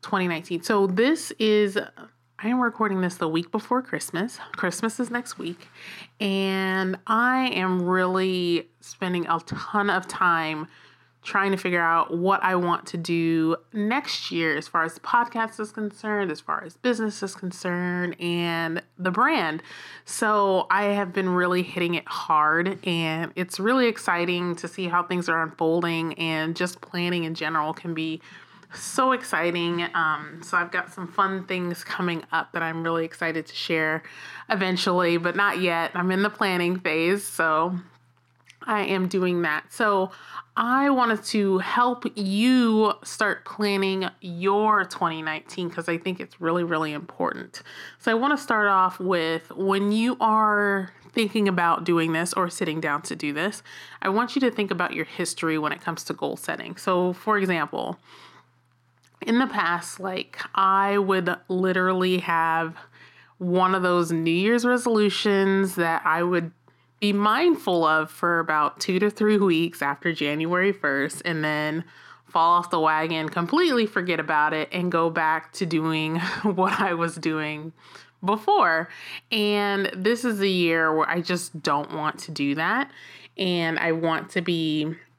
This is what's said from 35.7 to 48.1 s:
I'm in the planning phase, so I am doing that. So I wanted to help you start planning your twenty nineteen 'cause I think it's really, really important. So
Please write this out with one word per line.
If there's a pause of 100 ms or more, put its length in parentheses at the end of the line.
I'm
in
the
planning
phase,
so (840)
I
am
doing
that.
So (440)
I
wanted
to
help (100)
you (100)
start
planning (120)
your
twenty
nineteen
'cause
I
think
it's
really,
really
important. (340)
So